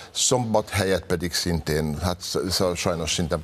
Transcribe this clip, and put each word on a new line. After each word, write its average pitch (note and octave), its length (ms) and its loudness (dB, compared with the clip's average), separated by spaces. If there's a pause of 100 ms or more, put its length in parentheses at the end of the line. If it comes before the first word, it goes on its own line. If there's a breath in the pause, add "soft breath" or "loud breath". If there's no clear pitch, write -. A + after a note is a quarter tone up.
(100)
Szombathelyet G#2+ 920 2
pedig F2 300 -2
szintén, D#2 640 0
hát F2 220 -2
sz-, D#2 300 -2
sz-, F2+ 240 2
sajnos E2 400 -2
szinte E2+ 300 0